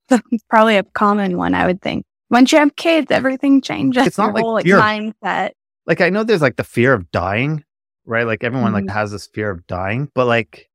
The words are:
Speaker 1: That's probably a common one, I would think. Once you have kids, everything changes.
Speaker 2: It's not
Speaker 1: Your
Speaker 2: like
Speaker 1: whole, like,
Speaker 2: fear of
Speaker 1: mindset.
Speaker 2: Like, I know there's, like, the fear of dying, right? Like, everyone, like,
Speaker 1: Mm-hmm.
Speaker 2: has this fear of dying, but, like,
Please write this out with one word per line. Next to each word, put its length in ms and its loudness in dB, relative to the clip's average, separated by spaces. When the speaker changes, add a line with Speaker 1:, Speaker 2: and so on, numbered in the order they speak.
Speaker 1:
That's 140 2
probably 280 4
a 80 2
common 520 0
one, 180 -2
I 120 0
would 160 -2
think. 220 -6
Once 220 4
you 60 6
have 180 2
kids, 340 0
everything 500 2
changes. 460 0
Speaker 2:
It's 120 -4
not 80 2
Speaker 1:
Your 80 -2
Speaker 2:
like 80 0
Speaker 1:
whole, 120 -2
like, 100 -2
Speaker 2:
fear 140 6
of 60 6
Speaker 1:
mindset. 640 -4
Speaker 2:
Like, 140 -2
I 100 2
know 120 -2
there's, 200 0
like, 140 0
the 80 -4
fear 280 2
of 180 -2
dying, 540 -4
right? 220 -2
Like, 180 -6
everyone, 280 -2
like, 120 -2
Speaker 1:
Mm-hmm. 120 -6
Speaker 2:
has 140 -4
this 160 -12
fear 240 -6
of 160 -12
dying, 480 -6
but, 120 0
like, 480 -2